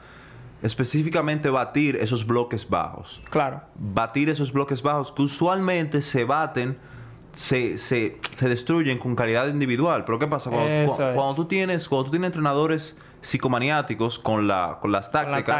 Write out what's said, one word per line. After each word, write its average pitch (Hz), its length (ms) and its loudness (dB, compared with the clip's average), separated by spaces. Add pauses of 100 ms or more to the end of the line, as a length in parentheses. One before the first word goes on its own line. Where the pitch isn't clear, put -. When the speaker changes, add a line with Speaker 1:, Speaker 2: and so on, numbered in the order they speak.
(600)
Speaker 1:
específicamente 151 880 0
batir 131 460 2
esos 110 320 -2
bloques 120 420 0
bajos. 80 600 -4
Speaker 2:
Claro. 143 320 0 (140)
Speaker 1:
Batir 113 540 0
esos 143 220 0
bloques 139 300 0
bajos 143 320 -2
que - 80 -2
usualmente 165 800 0
se 127 240 0
baten, 139 520 0 (540)
se, 120 460 0
se, 117 400 0 (160)
se 127 160 0
destruyen 135 480 2
con 123 180 -4
calidad 117 320 2
individual. 139 580 0
Pero 113 140 0
¿qué 147 80 0
pasa? 143 220 -4
Cuando, 120 200 2
Speaker 2:
Eso 151 280 2
Speaker 1:
cu-, 143 60 0
Speaker 2:
es. 127 120 2
Speaker 1:
cuando 135 200 2
tú 165 100 0
tienes, 185 420 0
cuando 131 180 2
tú 139 60 -8
tienes 175 160 0
entrenadores 156 720 0 (240)
psicomaniáticos 127 960 0
con 107 280 2
la, 92 340 0
con 101 100 0
las 98 180 0
Speaker 2:
Con 151 140 0
la - 20 -4 (180)
Speaker 1:
tácticas, 123 160 2